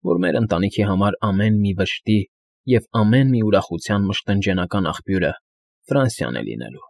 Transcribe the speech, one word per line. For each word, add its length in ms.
որ 160
մեր 180
ընտանիքի 460
համար 360
ամեն 400
մի 140
վշտի 440
և 240
ամեն 400
մի 120
ուրախության 600
մշտնջենական 840
աղբյուրը 420
Ֆրանսիան 520
է 40
լինելու։ 460